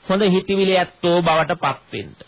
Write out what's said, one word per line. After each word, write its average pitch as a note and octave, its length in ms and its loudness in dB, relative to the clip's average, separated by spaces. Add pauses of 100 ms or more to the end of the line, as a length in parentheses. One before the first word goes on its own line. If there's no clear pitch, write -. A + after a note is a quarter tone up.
හොඳ G3 200 0
හිතවිලි F#3+ 500 2
ඇත්තෝ F3 440 0
බවට E3 400 0
පත් C3+ 300 -4
වෙන්න. G#2 280 -12 (120)